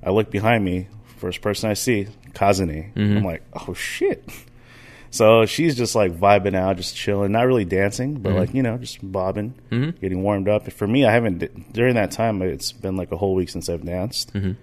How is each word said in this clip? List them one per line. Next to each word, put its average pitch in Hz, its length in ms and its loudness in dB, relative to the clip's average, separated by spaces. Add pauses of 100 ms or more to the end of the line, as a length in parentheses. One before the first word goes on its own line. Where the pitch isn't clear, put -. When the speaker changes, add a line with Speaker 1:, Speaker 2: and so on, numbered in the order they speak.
Speaker 1:
I - 80 0
look 104 200 2
behind 107 320 2
me, 92 240 -2 (300)
first - 240 -8
person 107 280 -2
I 107 40 0
see, 104 340 0 (240)
Kazane. 95 600 0
Speaker 2:
Mm-hmm. 104 240 2
Speaker 1:
I'm 104 60 2
like, 85 200 -6 (100)
"Oh, - 200 -10
shit." - 540 -4 (840)
So 113 360 6
she's 156 280 0
just, 117 200 -2
like, 98 180 2
vibing 98 420 4
out, 92 220 0
just - 180 -10
chilling, 101 360 -2
not 113 160 2
really 123 180 2
dancing, 101 540 0
but, 98 100 -4
Speaker 2:
Mm-hmm. 95 100 2
Speaker 1:
like, 90 140 0
you 135 100 0
know, 117 140 -2
just 123 240 -12
bobbing, 98 540 -4 (160)
Speaker 2:
Mm-hmm. 139 280 -2
Speaker 1:
getting 92 220 -2
warmed 98 260 0
up. 104 240 0
For - 160 -4
me, 131 160 4
I 110 80 6
haven't, 110 280 2
d-, - 100 -4 (220)
during 120 240 2
that 101 160 0
time, 110 320 -2
it's 80 280 -4
been, 95 240 -6
like, 92 160 -6
a 85 60 -4
whole 98 160 0
week 92 160 0
since 85 200 -8
I've 82 140 -4
danced. 90 500 -6
Speaker 2:
Mm-hmm. 98 180 -2 (120)